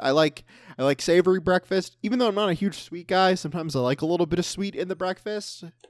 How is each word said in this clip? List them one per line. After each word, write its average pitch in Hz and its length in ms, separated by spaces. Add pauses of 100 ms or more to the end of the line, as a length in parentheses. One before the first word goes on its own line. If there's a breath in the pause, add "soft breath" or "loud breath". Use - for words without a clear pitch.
I 135 80
like, 147 340 (340 loud breath)
I 131 40
like 139 180
savory 180 400
breakfast. 180 640
Even 226 160
though 247 100
I'm 196 60
not 202 160
a 170 40
huge 190 280
sweet 175 260
guy, 185 260
sometimes 160 400
I 131 60
like 127 220
a 156 40
little 170 200
bit 165 120
of 180 60
sweet 196 300
in 180 140
the 185 80
breakfast. 190 680 (240)